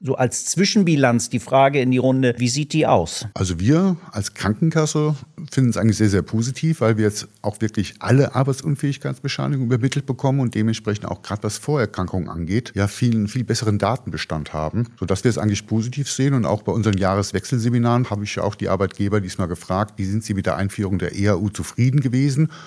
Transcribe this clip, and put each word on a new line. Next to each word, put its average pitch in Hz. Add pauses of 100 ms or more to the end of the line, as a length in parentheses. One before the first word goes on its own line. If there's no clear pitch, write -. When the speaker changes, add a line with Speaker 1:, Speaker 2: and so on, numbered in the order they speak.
Speaker 1:
So 135
als -
Zwischenbilanz 156
die 123
Frage 139
in 127
die 127
Runde, 127
wie 123
sieht 147
die 156
aus? 104
Speaker 2:
Also 90
wir 160 (160)
als -
Krankenkasse 151 (360)
finden 127
es -
eigentlich 101
sehr, 107
sehr 95
positiv, 131
weil 113
wir 107
jetzt 104 (140)
auch -
wirklich 104
alle 127
Arbeitsunfähigkeitsbescheinigungen 135
übermittelt 127
bekommen 135
und 120
dementsprechend 107
auch -
gerade 104
was 104
Vorerkrankungen 95
angeht, 87
ja, 101
viel, 113
viel 123
besseren 107
Datenbestand 80
haben, 78 (100)
sodass 95
wir 123
es 101
eigentlich 101
positiv 120
sehen. 139
Und 120
auch 92
bei 98
unseren 101
Jahreswechselseminaren 117
habe 101
ich -
ja 85
auch 101
die 98
Arbeitgeber 98
diesmal 90
gefragt, 92
wie 98
sind 104
sie 104
mit 95
der 80
Einführung 98
der 85
E 101
A 98
U 98
zufrieden 131
gewesen? 135 (160)